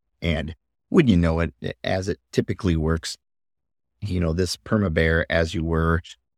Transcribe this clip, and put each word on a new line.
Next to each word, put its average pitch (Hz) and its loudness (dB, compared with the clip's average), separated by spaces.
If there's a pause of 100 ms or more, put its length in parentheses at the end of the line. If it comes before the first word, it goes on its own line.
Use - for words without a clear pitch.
(220)
And 80 -2 (340)
wouldn't 151 4
you 90 6
know 82 2
it, 80 -2 (300)
as 95 -2
it 107 -4 (120)
typically 95 0
works, 80 -2 (800)
you 92 -4
know, 82 0
this 90 -2
perma 101 -2
bear, 82 2
as 82 0
you 80 -4
were, 82 0 (360)